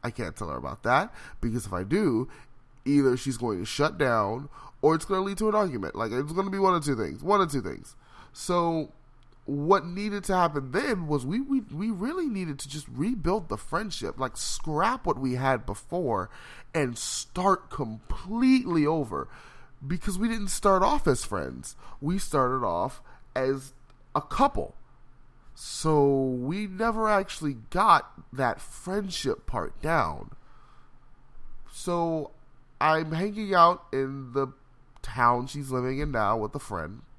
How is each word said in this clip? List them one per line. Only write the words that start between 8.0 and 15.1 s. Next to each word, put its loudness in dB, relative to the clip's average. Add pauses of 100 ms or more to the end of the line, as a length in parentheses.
So 0 (520)
what 2
needed -4
to 2
happen 2
then 0
was 0
we, -2
we, 0
we -4
really -2
needed -4
to -10
just -10
rebuild -2
the -2
friendship, -6
like, -4
scrap 0
what 2